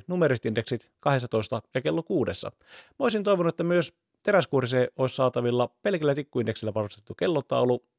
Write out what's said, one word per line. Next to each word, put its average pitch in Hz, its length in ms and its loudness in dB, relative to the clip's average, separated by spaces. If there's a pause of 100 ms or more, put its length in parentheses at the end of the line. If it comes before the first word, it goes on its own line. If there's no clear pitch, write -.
numeriset 143 380 0
indeksit 113 540 -4
kahdessatoista 120 640 -2 (120)
ja 131 80 -2
kello 160 220 -2
kuudessa. 107 480 -2 (180)
Mä - 300 -20
olisin 220 240 0
toivonut, 175 300 2
että 170 100 -4
myös 175 300 0 (300)
teräskuoriseen 127 640 2 (100)
olisi 131 180 0
saatavilla 123 540 0 (120)
pelkillä 151 340 0
tikkuindeksillä 113 580 -4
varustettu - 420 -6
kellotaulu, 127 720 0 (140)